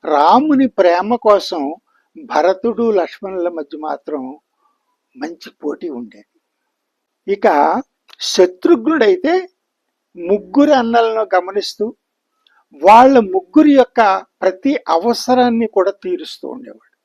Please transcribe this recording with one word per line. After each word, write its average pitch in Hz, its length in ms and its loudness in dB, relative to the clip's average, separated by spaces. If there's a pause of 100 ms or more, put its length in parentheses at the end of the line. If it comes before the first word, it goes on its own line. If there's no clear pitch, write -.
రాముని 233 600 2
ప్రేమ 185 500 0
కోసం 175 600 -2 (480)
భరతుడు 190 640 -2
లక్ష్మణుల 185 580 -4
మధ్య 160 300 -12
మాత్రం 147 640 -10 (760)
మంచి 160 340 -14 (140)
పోటీ 156 240 -10
ఉండేది. - 520 -16 (920)
ఇక 202 140 -2 (720)
శత్రుఘ్నుడైతే 302 1300 0 (680)
ముగ్గురు 208 560 0
అన్నలను 226 640 0
గమనిస్తూ 196 580 -6 (880)
వాళ్ళ 240 360 8
ముగ్గురి 220 540 2
యొక్క 226 520 2 (160)
ప్రతి 277 360 -2 (120)
అవసరాన్ని 233 760 0
కూడా 196 240 0
తీరుస్తూ 180 580 -10
ఉండేవాడు. - 560 -18